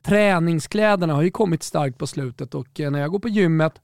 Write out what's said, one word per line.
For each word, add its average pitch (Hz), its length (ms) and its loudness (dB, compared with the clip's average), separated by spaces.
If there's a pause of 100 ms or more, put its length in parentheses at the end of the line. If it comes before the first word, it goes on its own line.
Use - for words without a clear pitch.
träningskläderna 190 1080 2
har 143 80 2
ju 180 100 2
kommit 175 320 0
starkt 143 340 -4
på 139 100 -6
slutet, 131 480 -10
och, - 240 -10
eh, 147 120 -4
när 143 80 -2
jag 143 120 -4
går 196 80 -4
på 233 100 -6
gymmet 165 440 2 (100)